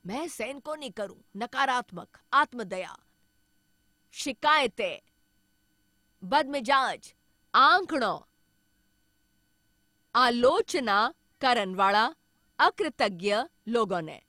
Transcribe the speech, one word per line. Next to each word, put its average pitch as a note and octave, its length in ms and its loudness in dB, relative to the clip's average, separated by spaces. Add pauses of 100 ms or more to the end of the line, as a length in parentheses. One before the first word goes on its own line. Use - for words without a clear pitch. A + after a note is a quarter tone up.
मैं C4 220 -8
सहन C4 320 -10
को D4+ 160 -10
नहीं C#4 160 -14
करूं G3+ 260 -12 (200)
नकारात्मक, B3 800 -4 (160)
आत्मदया, G3+ 640 -2 (1120)
शिकायतें, B3+ 1000 -2 (1120)
बदमिजाज, C4+ 920 -2 (400)
आंकड़ों, C#4+ 640 4 (2000)
आलोचना A#3+ 1000 2 (280)
करन A3 340 0
वाला G3+ 400 2 (440)
अकृतज्ञ G3+ 760 0 (320)
लोगों G#3 340 -2
ने। D#3 280 -14